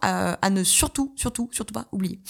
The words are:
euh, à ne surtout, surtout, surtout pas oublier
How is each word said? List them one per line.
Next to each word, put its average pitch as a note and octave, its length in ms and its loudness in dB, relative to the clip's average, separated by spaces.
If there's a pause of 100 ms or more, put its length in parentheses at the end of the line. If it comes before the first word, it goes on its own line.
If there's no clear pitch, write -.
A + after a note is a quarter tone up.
euh, F3+ 360 2
à G3 80 4
ne F#3+ 140 2
surtout, C#4 520 2
surtout, A#3+ 360 -2
surtout - 220 -6
pas G#3+ 180 -6
oublier F#3+ 380 -2